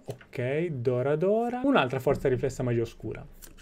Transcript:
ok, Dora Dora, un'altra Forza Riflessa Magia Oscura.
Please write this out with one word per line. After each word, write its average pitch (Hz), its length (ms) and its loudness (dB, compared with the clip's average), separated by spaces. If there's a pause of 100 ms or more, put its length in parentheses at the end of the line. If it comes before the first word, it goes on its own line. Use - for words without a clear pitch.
ok, 143 600 -4
Dora 131 480 0
Dora, 226 480 0
un'altra 139 360 2
Forza 135 280 2
Riflessa 127 360 0
Magia 120 180 2
Oscura. - 440 -8 (360)